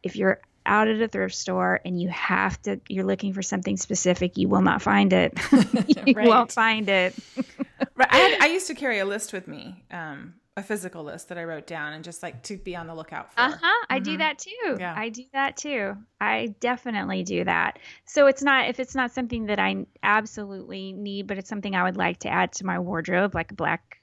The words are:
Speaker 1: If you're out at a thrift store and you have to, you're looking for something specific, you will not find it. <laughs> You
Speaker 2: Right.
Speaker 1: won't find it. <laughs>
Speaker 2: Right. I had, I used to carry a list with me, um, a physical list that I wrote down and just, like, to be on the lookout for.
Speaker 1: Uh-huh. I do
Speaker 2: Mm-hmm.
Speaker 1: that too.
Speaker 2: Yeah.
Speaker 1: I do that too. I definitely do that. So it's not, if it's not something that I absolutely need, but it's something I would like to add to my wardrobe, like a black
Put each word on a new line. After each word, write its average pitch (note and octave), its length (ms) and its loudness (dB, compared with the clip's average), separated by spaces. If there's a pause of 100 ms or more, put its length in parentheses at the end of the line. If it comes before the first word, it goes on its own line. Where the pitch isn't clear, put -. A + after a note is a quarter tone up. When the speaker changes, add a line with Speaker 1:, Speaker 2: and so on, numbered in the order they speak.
Speaker 1:
If F3+ 140 -6
you're F#3+ 240 2 (240)
out G#3+ 240 4
at A3 120 0
a A3+ 80 0
thrift F#3+ 260 -4
store F#3 500 0
and F3+ 160 -4
you F3+ 80 -2
have F#3 540 -2
to, G3+ 260 -6
you're F#3 160 -4
looking F#3+ 280 -2
for F#3+ 100 -6
something G3 340 -4
specific, F3+ 600 -2
you F#3+ 120 0
will F#3+ 140 4
not F#3+ 200 2
find G3+ 300 4
it. F3+ 320 4
<laughs> - 60 -2 (360)
You C4+ 280 4
Speaker 2:
Right. G#3+ 140 4
Speaker 1:
won't A#3 240 6
find A3 360 2
it. F#3 260 2 (220)
<laughs> C4 100 -4 (520)
Speaker 2:
Right. B3+ 120 6
I - 80 6
had, G4 240 6
I - 60 8
used F#4 180 0
to D#4+ 80 -6
carry B3 240 -2
a G3 80 0
list G3+ 260 -6
with F#3 160 -10
me, F3+ 420 -16
um, D#3 440 -12 (200)
a G3 80 -8
physical F3+ 400 -8
list - 280 -14
that F3 80 -10
I E3+ 60 -8
wrote D#3+ 220 -10
down D3+ 280 -8
and D#3+ 100 -14
just, E3+ 180 -14
like, D#3 220 -12
to G3 140 -10
be F3+ 180 -10
on E3 100 -10
the E3 80 -14
lookout - 380 -12
for. - 80 -2
Speaker 1:
Uh-huh. D4+ 480 2
I C4 120 0
do D4 120 -4
Speaker 2:
Mm-hmm. D4+ 60 -4
Speaker 1:
that D#4 200 -2
too. G4 400 -4
Speaker 2:
Yeah. F3 160 -6
Speaker 1:
I G#3+ 140 -6
do A#3+ 140 -12 (100)
that C4+ 240 -2
too. G#3 400 -4 (240)
I A3 400 0
definitely G#3 640 -4
do F3+ 220 -2
that. E3+ 340 0 (260)
So C#4+ 220 4
it's C4+ 160 4
not, C4+ 260 4
if B3 120 -4
it's B3+ 140 -6
not B3 180 -2
something A#3 340 -4
that G3+ 120 0
I F#3+ 280 0 (160)
absolutely G3 880 -2
need, G3 340 -8
but G3 120 -4
it's F#3+ 100 -12
something G3+ 260 -6
I F3+ 100 2
would F#3 120 -2
like F3+ 240 -2
to G#3 80 -8
add F3+ 260 0
to F#3+ 120 -8
my F3+ 120 -2
wardrobe, F3+ 560 -2
like E3 160 -6
a G3+ 40 -14
black - 480 -4